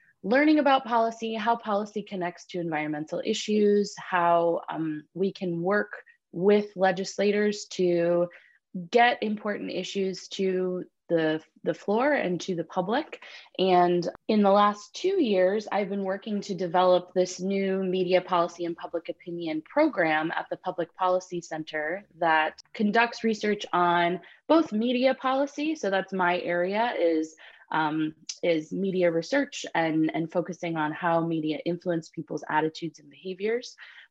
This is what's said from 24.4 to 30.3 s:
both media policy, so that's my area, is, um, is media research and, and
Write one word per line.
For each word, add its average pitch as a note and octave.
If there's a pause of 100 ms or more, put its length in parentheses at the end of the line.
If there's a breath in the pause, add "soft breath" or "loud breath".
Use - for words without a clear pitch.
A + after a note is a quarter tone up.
both D#4
media B3
policy, C#4+
so G#3+
that's F#3+
my F3+
area, F#3+
is, D#3+ (360 loud breath)
um, D#3 (260)
is D#3+
media F3+
research C4 (100)
and, D#3+
and D#3+